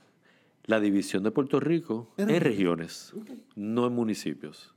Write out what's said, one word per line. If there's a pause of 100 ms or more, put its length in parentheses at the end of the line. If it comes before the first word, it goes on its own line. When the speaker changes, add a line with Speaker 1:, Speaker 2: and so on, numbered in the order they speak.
(640)
Speaker 1:
la
división
de
Puerto
Rico
Speaker 2:
En
Speaker 1:
en
Speaker 2:
regiones.
Speaker 1:
regiones,
Speaker 2:
Ok. (160)
Speaker 1:
no
en
municipios.